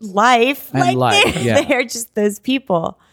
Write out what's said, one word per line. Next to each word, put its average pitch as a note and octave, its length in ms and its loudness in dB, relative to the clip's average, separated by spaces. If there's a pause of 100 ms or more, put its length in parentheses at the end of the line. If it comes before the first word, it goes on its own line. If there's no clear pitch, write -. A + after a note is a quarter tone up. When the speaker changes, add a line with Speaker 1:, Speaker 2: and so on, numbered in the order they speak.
Speaker 1:
really. G#3 140 -14
Speaker 2:
life. A#3+ 580 2
Speaker 1:
And - 80 0
Speaker 2:
Like, - 160 0
Speaker 1:
life, - 380 2
Speaker 2:
they're, - 100 -6
Speaker 1:
yeah. A#2 160 2
Speaker 2:
<laughs> - 80 -2
they're C4 160 0
just - 300 -12
those G#3 240 -2
people. C4 600 -4 (140)